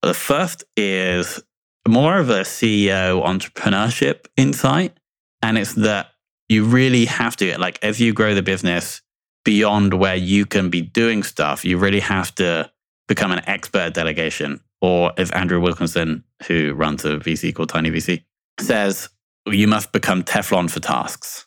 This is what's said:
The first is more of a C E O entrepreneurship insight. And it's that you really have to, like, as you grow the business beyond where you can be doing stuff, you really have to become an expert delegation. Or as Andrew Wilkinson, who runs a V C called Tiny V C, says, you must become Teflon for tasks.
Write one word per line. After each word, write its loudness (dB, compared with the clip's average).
The 0
first -2
is -2
more 4
of 2
a 2
C 2
E 2
O 2
entrepreneurship -2
insight. 2
And 0
it's -4
that 0
you 4
really 4
have -2
to, 0
like, -4
as -2
you 4
grow 2
the 2
business -2
beyond 4
where 2
you 2
can 0
be -2
doing 0
stuff, -4
you 2
really 2
have -4
to -2
become 0
an -2
expert -4
delegation. -4
Or 2
as -2
Andrew 0
Wilkinson, -2
who 0
runs -2
a -2
V -4
C -4
called -4
Tiny -2
V -2
C, -4
says, -2
you 2
must 0
become -2
Teflon -2
for -8
tasks. -6